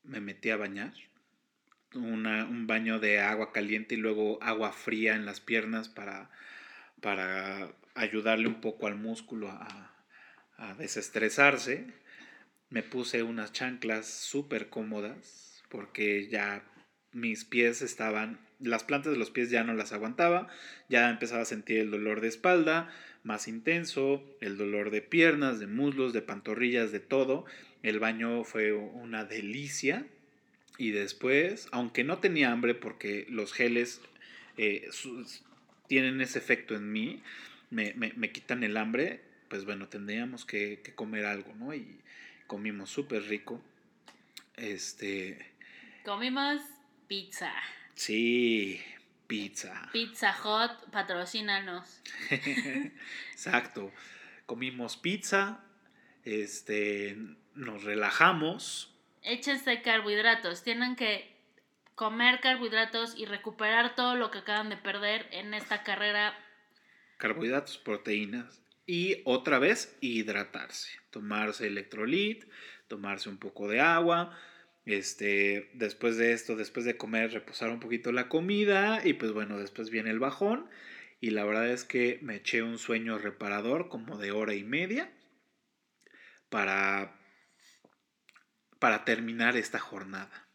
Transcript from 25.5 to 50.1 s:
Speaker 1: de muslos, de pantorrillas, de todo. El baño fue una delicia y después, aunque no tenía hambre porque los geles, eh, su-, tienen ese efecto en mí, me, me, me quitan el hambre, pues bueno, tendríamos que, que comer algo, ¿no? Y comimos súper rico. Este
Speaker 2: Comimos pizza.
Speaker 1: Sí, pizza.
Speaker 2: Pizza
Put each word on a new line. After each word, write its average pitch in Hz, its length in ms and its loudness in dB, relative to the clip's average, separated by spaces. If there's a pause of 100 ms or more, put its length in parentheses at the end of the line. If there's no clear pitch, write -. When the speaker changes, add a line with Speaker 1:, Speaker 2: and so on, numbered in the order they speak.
Speaker 1:
de 101 60 -6
muslos, 131 480 2
de 107 80 2
pantorrillas, 113 720 0
de 101 80 -4
todo. 135 460 2 (360)
El 107 180 2
baño 113 440 0
fue 107 300 2
una 110 520 -4
delicia 135 800 -2 (720)
y 113 140 0
después, 135 800 2
aunque 123 320 0
no 175 160 0
tenía 151 320 4
hambre 120 240 4
porque 104 540 -6
los 110 220 -4
geles, 120 480 2 (580)
eh, 104 340 0
su-, 123 340 -10 (640)
tienen 131 340 4
ese 127 180 -2
efecto 117 360 0
en 104 160 -6
mí, 110 300 -2 (500)
me, 107 240 -2
me, 113 200 -4
me 117 160 -2
quitan 123 320 -4
el 107 140 0
hambre, 113 460 0 (260)
pues 98 160 -6
bueno, 98 240 -6
tendríamos 113 560 -6
que, 104 380 -4
que - 100 -18
comer 107 320 -4
algo, 101 300 -6
¿no? 127 180 -8
Y - 260 -12 (480)
comimos 104 440 -6
súper 131 320 -2
rico. 107 380 -6 (960)
Este 98 960 -6 (520)
Speaker 2:
Comimos 262 560 0 (460)
pizza. 185 440 -6 (440)
Speaker 1:
Sí, 113 840 2 (480)
pizza. 101 640 -8
Speaker 2:
Pizza 220 420 0 (100)